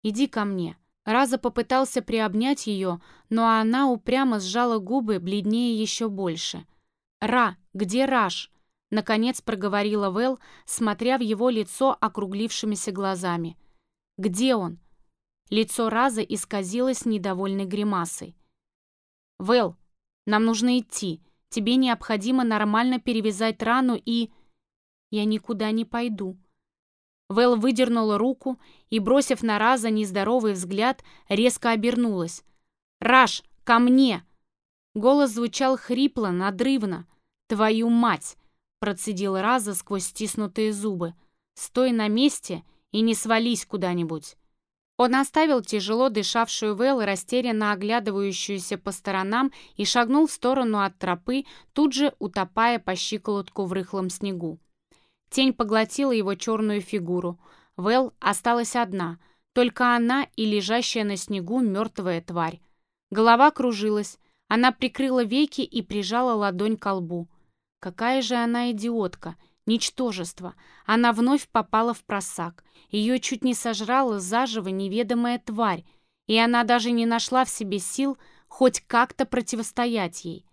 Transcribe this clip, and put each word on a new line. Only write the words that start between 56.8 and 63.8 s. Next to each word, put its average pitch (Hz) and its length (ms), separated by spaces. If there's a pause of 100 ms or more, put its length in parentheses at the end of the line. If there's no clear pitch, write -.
фигуру. 175 580 (360)
Вэл 233 440
осталась 233 560
одна, 185 440 (340)
только 247 420
она 247 400
и 220 100
лежащая 214 580
на 202 120
снегу 196 440
мертвая 196 600
тварь. 170 380 (520)
Голова 233 400
кружилась, 208 680 (300)